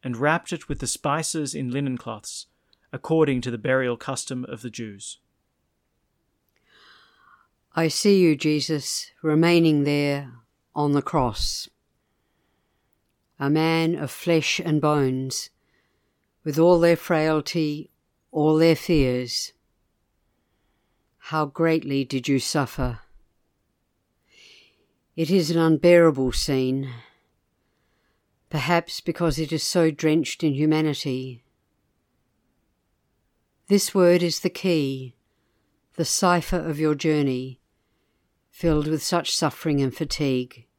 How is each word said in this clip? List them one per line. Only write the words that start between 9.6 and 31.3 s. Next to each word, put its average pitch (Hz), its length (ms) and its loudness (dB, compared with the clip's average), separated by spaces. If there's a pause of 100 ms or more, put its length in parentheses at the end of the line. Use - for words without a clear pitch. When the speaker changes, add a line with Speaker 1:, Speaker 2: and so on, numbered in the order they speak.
Speaker 2:
there 143 480 -2 (420)
on 147 180 0
the 139 100 2
cross. - 680 -2 (1700)
A 139 120 -2
man 165 440 2
of 151 160 -6
flesh - 500 -2
and 156 200 0
bones, 135 680 -2 (960)
with 151 140 -4
all 170 220 6
their 170 160 4
frailty, 156 960 -2 (400)
all 156 260 2
their 165 200 6
fears. 127 760 -2 (1700)
How 156 260 -4
greatly 147 600 0
did 123 220 -4
you 139 120 2
suffer? 127 600 -4 (2250)
It 165 160 -2
is 175 200 2
an 165 80 2
unbearable 160 720 6
scene, 131 560 -2 (1600)
perhaps 170 520 -2
because 160 380 -2
it 156 140 -6
is 156 100 -4
so 165 280 2
drenched 156 520 -2
in 151 120 0
humanity. 139 880 -2 (2250)